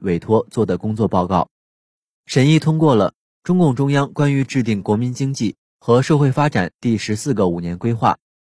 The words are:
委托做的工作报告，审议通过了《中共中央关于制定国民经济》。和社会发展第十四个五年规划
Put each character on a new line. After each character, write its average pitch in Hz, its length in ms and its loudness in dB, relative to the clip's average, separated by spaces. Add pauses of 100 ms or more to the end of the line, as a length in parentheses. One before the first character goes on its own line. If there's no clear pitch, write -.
委 87 160 -2
托 110 320 0
做 110 140 0
的 90 120 -4
工 107 160 -6
作 107 140 -2
报 90 180 0
告， 87 220 0 (760)
审 135 240 2
议 156 120 4
通 156 180 0
过 151 160 4
了 98 200 2 (280)
《中 180 160 0
共 151 160 2
中 139 160 -2
央 139 220 0
关 143 200 0
于 135 120 0
制 131 180 -2
定 107 220 -2
国 104 120 0
民 123 160 -4
经 135 220 -4
济》。 113 220 -4 (240)
和 120 200 2
社 151 160 2
会 143 140 2
发 147 180 0
展 92 220 -2 (100)
第 117 160 0
十 107 200 -4
四 135 180 -4
个 101 140 0
五 85 120 -4
年 85 160 -6
规 117 160 -4
划 113 260 0 (300)